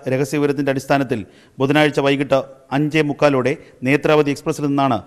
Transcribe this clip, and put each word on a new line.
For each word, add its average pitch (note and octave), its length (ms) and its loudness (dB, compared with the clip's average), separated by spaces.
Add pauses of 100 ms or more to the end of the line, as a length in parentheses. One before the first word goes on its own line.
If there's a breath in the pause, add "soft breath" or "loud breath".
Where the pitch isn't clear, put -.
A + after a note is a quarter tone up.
(120)
രഹസ്യവിവരത്തിന്റെ C#3 640 -2
അടിസ്ഥാനത്തിൽ C3 460 -2 (400 soft breath)
ബുധനാഴ്ച C#3+ 460 2
വൈകിട്ട് C#3 340 2 (360)
അഞ്ചേ D3+ 340 0
മുക്കാലോടെ C3+ 440 0 (340 loud breath)
നേത്രാവതി D3+ 460 2
എക്സ്പ്രസിൽ D3 340 -6
നിന്നാണ് C#3 400 0